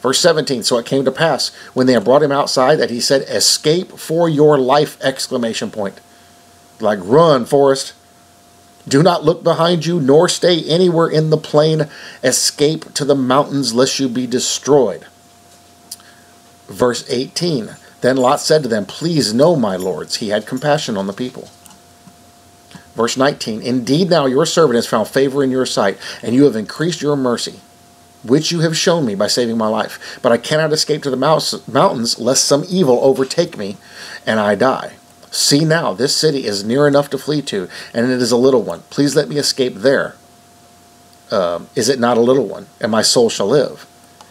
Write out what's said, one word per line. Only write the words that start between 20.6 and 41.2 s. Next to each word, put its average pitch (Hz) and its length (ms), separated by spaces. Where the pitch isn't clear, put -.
on 98 100
the 98 60
people. - 360
Verse 117 220
nineteen, 123 460
"Indeed, 131 480
now 147 160
your 135 180
servant 156 300
has 117 100
found 110 220
favor 139 360
in 135 60
your 127 160
sight, 101 320
and 117 140
you 139 80
have 123 120
increased 156 460
your 147 140
mercy, 127 460
which 151 300
you 170 80
have 160 180
shown 170 260
me 104 120
by 104 120
saving 117 300
my 110 100
life. 107 320
But 120 100
I 117 60
cannot 156 340
escape 151 300
to 139 80
the 127 80
mous-, 143 380
mountains, 131 520
lest 123 240
some 147 260
evil 156 320
overtake 135 560
me, 104 200
and 110 120
I 104 140
die. 123 380
See 151 340
now, 156 280
this 143 220
city 139 320
is 101 160
near 135 240
enough 143 220
to 139 80
flee 147 240
to, 95 260
and 120 160
it 127 120
is 117 100
a 123 60
little 127 240
one. 87 280
Please 143 280
let 143 100
me 147 100
escape 131 440
there. 113 340